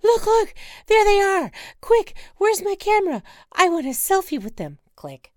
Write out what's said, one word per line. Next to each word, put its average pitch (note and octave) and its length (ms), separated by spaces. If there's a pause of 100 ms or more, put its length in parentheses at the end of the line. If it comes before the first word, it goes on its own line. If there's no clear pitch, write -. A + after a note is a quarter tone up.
Look, A4 220
look! A4 280 (340)
There G#4+ 180
they G#4 140
are! F#4+ 320 (300)
Quick, - 340 (220)
where's G#4 260
my G4+ 120
camera? G4 480 (280)
I F#4 180
want E4+ 160
a C4 40
selfie D4+ 520
with G3+ 160
them. D3 200 (180)
Click. - 420